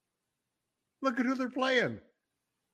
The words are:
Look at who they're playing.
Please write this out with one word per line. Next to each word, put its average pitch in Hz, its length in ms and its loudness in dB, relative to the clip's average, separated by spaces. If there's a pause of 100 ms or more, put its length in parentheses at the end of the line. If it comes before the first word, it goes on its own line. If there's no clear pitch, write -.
(1040)
Look 262 180 0
at 240 60 2
who 262 100 0
they're 254 120 -2
playing. 247 520 0 (720)